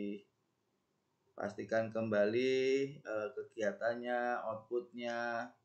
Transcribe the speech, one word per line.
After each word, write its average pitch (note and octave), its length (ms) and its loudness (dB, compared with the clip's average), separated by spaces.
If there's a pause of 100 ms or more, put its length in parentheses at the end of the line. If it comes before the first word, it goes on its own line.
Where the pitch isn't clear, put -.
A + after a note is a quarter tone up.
(1300)
dipastikan A2 560 -2
kembali, A2+ 720 4 (400)
eh, G#2+ 320 -2
kegiatannya, A#2+ 1120 -2
outputnya, A#2+ 1040 -4 (160)